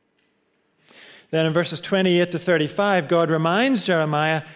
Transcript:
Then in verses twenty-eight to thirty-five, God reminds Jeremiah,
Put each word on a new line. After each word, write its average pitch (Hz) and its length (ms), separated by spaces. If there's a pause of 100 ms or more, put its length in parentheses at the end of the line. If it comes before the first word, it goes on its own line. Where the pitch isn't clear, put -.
(1300)
Then 160 160
in 160 60
verses 165 280
twenty-eight 175 520
to 170 60
thirty-five, 175 680
God 170 220
reminds 185 540
Jeremiah, 156 580 (120)